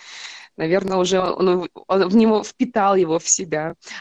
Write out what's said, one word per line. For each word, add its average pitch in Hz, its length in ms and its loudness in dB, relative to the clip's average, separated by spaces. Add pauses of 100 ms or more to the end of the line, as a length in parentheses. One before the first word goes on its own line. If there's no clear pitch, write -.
(540)
наверное, 190 420 0
уже 185 220 2
он 180 420 0
в-, 170 80 -10 (180)
он 185 200 2
в 185 80 0
него 220 280 4
впитал 202 520 0
его 170 220 0
в - 100 -6
себя. 160 460 -4 (280)